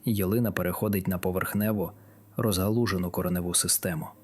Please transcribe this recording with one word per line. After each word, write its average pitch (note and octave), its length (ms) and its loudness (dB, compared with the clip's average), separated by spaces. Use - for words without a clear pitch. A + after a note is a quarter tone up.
і A#2+ 80 2
ялина G2+ 380 2
переходить F#2 560 0
на F#2 100 0
поверхневу, F#2+ 720 -2
розгалужену G#2 720 2
кореневу F2+ 420 -2
систему. E2+ 540 0